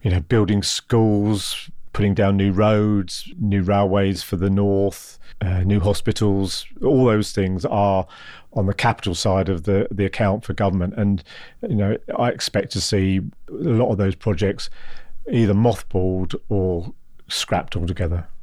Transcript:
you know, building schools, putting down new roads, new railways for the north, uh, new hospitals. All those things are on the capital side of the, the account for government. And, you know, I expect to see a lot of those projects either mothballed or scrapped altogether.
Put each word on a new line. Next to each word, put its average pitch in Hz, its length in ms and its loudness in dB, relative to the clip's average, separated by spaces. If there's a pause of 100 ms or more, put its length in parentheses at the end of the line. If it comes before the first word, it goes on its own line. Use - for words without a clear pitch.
you 107 80 0
know, 87 120 2
building 101 420 2
schools, 107 1040 0 (220)
putting 101 220 2
down 98 240 4
new 98 160 2
roads, 104 840 2
new 101 240 0
railways 98 640 2
for - 140 -4
the 98 120 0
north, 101 720 0 (220)
uh, 92 220 0
new 98 180 4
hospitals. 98 840 0 (160)
All 127 220 4
those 107 300 2
things 95 320 0
are 98 420 2 (460)
on 98 140 0
the 98 60 0
capital 110 400 0
side 95 360 0
of 85 140 -2
the, 101 280 0
the 98 140 -2
account 104 400 0
for - 80 -6
government. 98 420 0
And, 101 260 0 (420)
you - 120 -2
know, 101 220 2 (200)
I 120 120 0
expect - 440 -4
to 98 80 -2
see 95 380 2 (300)
a - 20 -12
lot 120 400 2
of 98 60 0
those 98 180 0
projects 98 540 -2 (600)
either 113 240 4
mothballed 95 800 0 (140)
or 92 460 0 (340)
scrapped - 480 -4
altogether. 85 500 -2 (180)